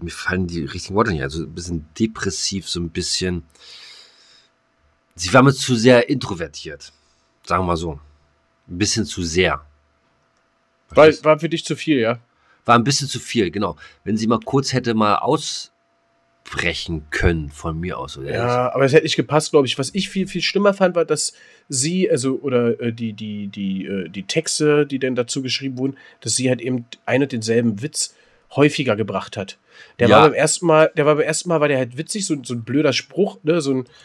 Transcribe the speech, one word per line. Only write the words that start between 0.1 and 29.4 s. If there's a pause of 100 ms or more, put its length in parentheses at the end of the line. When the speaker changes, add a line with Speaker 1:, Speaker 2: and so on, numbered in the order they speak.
Speaker 1:
fallen
die
richtigen
Worte
nicht,
also
ein
bisschen (120)
depressiv,
so
ein
bisschen, (1700)
sie
war
mir
zu
sehr
introvertiert, (520)
sagen
wir
mal
so, (680)
ein
bisschen
zu
sehr. (1300)
Speaker 2:
War,
Speaker 1:
Verstehst
du?
Speaker 2:
war
für
dich
zu
viel,
ja? (460)
Speaker 1:
War
ein
bisschen
zu
viel,
genau. (280)
Wenn
sie
mal
kurz
hätte
mal
aus-, (760)
sprechen
können
von
mir
aus,
oder?
Speaker 2:
Ja,
aber
es
hätte
nicht
gepasst,
glaub
ich.
Was
ich
viel,
viel
schlimmer
fand,
war,
dass (360)
sie,
also,
oder,
äh,
die,
die,
die,
äh,
die
Texte,
die
denn
dazu
geschrieben
wurden, (240)
dass
sie
halt
eben (200)
ein
und
denselben
Witz (420)
häufiger
gebracht
hat. (420)